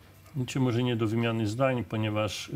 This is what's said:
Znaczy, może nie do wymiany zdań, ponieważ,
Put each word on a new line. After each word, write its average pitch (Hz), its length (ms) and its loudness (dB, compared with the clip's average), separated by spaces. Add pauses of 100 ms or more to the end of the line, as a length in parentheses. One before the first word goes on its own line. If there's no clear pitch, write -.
(360)
Znaczy, 127 240 -2
może 123 220 2
nie 123 140 2
do 113 100 2
wymiany 113 400 0
zdań, 123 380 0
ponieważ, 107 720 -2